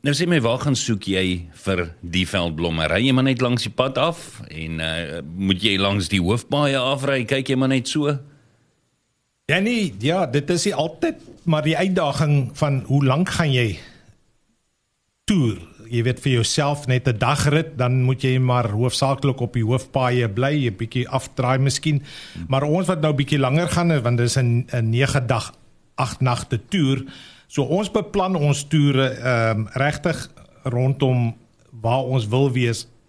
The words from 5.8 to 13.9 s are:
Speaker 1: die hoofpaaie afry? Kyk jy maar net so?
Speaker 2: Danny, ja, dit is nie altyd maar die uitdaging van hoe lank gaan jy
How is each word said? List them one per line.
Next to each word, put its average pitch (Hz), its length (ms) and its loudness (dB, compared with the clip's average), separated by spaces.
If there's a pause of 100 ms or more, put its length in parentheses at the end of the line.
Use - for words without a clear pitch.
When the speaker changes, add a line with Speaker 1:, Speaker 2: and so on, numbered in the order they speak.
Speaker 1:
die 95 140 0
hoofpaaie 135 560 0
afry? 131 480 -2
Kyk 135 220 -2
jy 135 80 0
maar 131 140 2
net 131 180 0
so? 147 300 0 (1300)
Speaker 2:
Danny, 196 540 0
ja, 165 260 0
dit 143 240 -2
is 175 160 0
nie 202 80 0
altyd 170 420 -2 (280)
maar 151 200 0
die 156 140 0
uitdaging 151 760 0
van 139 340 0
hoe 143 180 2
lank 147 240 2
gaan 156 220 0
jy 117 280 0 (1500)